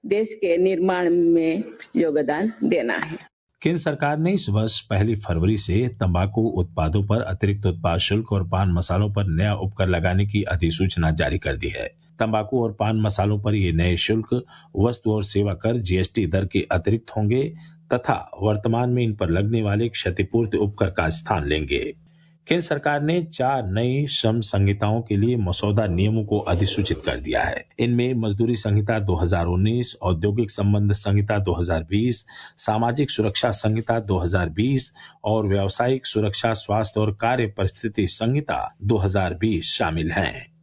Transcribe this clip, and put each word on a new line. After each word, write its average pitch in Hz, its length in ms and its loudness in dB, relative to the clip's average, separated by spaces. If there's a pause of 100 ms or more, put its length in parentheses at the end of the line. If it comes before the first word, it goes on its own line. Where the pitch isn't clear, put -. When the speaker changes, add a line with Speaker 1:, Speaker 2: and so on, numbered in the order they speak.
Speaker 1:
देश 214 240 0
के 175 240 0
निर्माण 180 520 2
में 170 540 4 (320)
योगदान 156 580 0 (100)
देना 143 300 0
है। 156 240 -6 (440)
Speaker 2:
केंद्र 160 180 0
सरकार 147 380 0
ने 170 160 2
इस - 160 -2
वर्ष 107 300 0
पहली 104 360 0
फरवरी 98 420 0
से 104 300 0
तंबाकू 95 540 0
उत्पादों 90 640 0
पर 104 180 2
अतिरिक्त 101 440 -2
उत्पाद 85 340 2
शुल्क 107 320 0
और 95 160 0
पान 92 240 2
मसालों 90 420 0
पर 101 140 0
नया 92 260 2
उपकर 98 340 -2
लगाने 90 380 2
की 104 180 0
अधिसूचना 82 680 0
जारी 78 260 0
कर 69 180 -2
दी - 120 -6
है। - 380 -8 (140)
तंबाकू 110 440 0
और 110 80 0
पान 110 300 0
मसालों 104 400 0
पर 107 140 0
ये 95 160 2
नए 85 260 2
शुल्क 113 460 -2 (320)
वस्तु 113 360 0
और 107 120 0
सेवा 101 300 0
कर 113 240 -2
जीएसटी 92 500 0
दर 95 180 0
के 90 260 -2
अतिरिक्त 101 400 0
होंगे 123 420 0 (400)
तथा - 380 -2 (100)
वर्तमान 113 480 2
में 123 140 2
इन 110 100 0
पर 95 160 -2
लगने 104 320 2
वाले 104 280 0
क्षतिपूर्ति 101 680 -2
उपकर 101 320 0
का 82 200 0
स्थान 80 380 -2
लेंगे। 71 480 -2 (520)
केंद्र 165 180 0
सरकार 147 360 0
ने 165 220 0
चार 131 440 -2
नई 123 400 0
श्रम 117 340 0
संहिताओं 104 600 0
के 107 160 -2
लिए 117 180 2
मसौदा 104 520 0
नियमों 101 380 0
को 104 140 0
अधिसूचित 92 680 0
कर 62 100 -2
दिया - 260 -2
है। - 240 -4 (140)
इनमें 120 340 2
मजदूरी 113 420 0
संहिता 107 440 0
दो 98 160 0
हज़ार 85 300 0
उन्नीस, 104 560 0
औद्योगिक 101 500 0
संबंध 101 400 2
संहिता 101 460 0
दो 98 160 0
हज़ार 82 360 -2
बीस, 113 360 0 (320)
सामाजिक 120 540 0
सुरक्षा 110 400 0
संहिता 110 480 0
दो 101 180 -2
हज़ार 90 320 0
बीस 123 440 -2 (300)
और 107 240 0
व्यावसायिक 101 580 0
सुरक्षा, 107 480 0
स्वास्थ्य 107 460 -2
और 107 220 0
कार्य 120 240 0
परिस्थिति 101 600 -2
संहिता 110 760 -2
दो 107 140 2
हज़ार 95 360 0
बीस 87 320 -2
शामिल 82 460 -2
हैं। - 520 -6